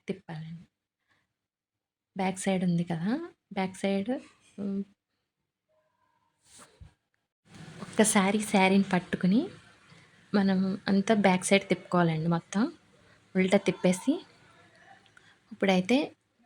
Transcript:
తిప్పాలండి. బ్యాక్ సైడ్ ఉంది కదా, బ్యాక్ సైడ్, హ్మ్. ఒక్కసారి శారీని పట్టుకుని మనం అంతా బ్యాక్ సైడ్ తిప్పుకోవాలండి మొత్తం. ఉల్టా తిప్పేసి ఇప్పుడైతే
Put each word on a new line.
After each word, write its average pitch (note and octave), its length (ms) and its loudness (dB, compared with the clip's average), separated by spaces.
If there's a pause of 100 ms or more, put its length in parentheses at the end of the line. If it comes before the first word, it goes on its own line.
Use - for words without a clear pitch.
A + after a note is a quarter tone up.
తిప్పాలండి. E3 640 -12 (1500)
బ్యాక్ F#3+ 240 -4
సైడ్ F#3+ 240 -2
ఉంది F3 200 0
కదా, E3+ 280 -4 (400)
బ్యాక్ F#3+ 260 -6
సైడ్, G3 340 -2 (380)
హ్మ్. G3 300 -8 (3000)
ఒక్కసారి G#3 640 0
శారీని F#3+ 440 4
పట్టుకుని F#3 540 0 (920)
మనం G3 260 2 (280)
అంతా G3 320 2
బ్యాక్ F#3 260 2
సైడ్ G3 220 4
తిప్పుకోవాలండి E3+ 640 0
మొత్తం. E3+ 340 -2 (720)
ఉల్టా F#3+ 220 2
తిప్పేసి F#3 560 0 (1400)
ఇప్పుడైతే F#3+ 480 2 (480)